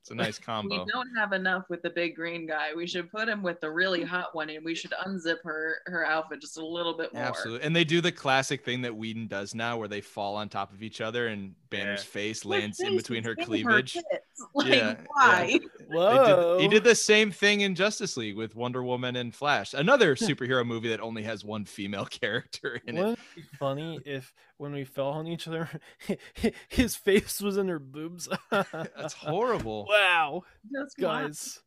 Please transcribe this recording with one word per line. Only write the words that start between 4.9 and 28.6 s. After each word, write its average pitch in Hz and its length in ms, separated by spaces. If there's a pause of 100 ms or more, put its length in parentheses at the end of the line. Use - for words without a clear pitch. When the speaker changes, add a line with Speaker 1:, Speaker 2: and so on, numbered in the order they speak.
Speaker 2:
unzip 175 520
her, 156 340 (100)
her 170 180
outfit 156 360
just - 160
a 160 80
little 170 300
bit 160 180
more. 127 100
Speaker 1:
Absolutely. 123 420
And 160 100
they 170 80
do 165 180
the 170 120
classic 135 500
thing 127 200
that 120 120
Whedon 113 320
does 101 280
now 117 220
where 107 120
they 101 120
fall 101 340
on 107 140
top 101 220
of 98 120
each 110 180
other 117 260
and 98 280 (140)
Banner's 101 340
Speaker 3:
Yeah. - 80
Speaker 1:
face 107 320
Speaker 2:
Her - 60
Speaker 1:
lands 104 300
in 370 100
Speaker 2:
face 381 80
Speaker 1:
between 233 240
Speaker 2:
is 226 40
Speaker 1:
her 233 80
Speaker 2:
in - 60
her 339 60
Speaker 1:
cleavage. 240 480
Speaker 2:
tits. 339 120
<laughs> 233 80 (420)
Like, 285 120
Speaker 1:
Yeah, - 80
yeah. 233 200 (180)
Speaker 2:
why? 214 320
Speaker 1:
They 240 140
did, - 100 (200)
Speaker 4:
Whoa. 180 680
Speaker 1:
he 190 80
did 208 160
the 226 120
same 214 360
thing 202 300
in 196 140
Justice 196 420
League 107 180
with 110 200
Wonder 123 280
Woman 123 320
and 120 180
Flash. 139 420
Another 180 400
Speaker 4:
<laughs> - 0
Speaker 1:
superhero 131 500
movie 117 240
that 110 120
only 113 220
has 107 220
one 104 200
female 101 400
<laughs> - 40
character - 800
in 123 100
it. - 40
Speaker 4:
Wouldn't 226 180
it - 160
be 147 240
funny 143 460
if 135 280 (240)
when 143 160
we 139 120
fell 135 240
on 156 180
each 170 200
other, 165 220 (300)
<laughs> - 680
his - 280
face - 460
was 202 160
in 196 100
her 170 120
boobs? 151 480 (140)
<laughs> - 100
Speaker 1:
That's 160 640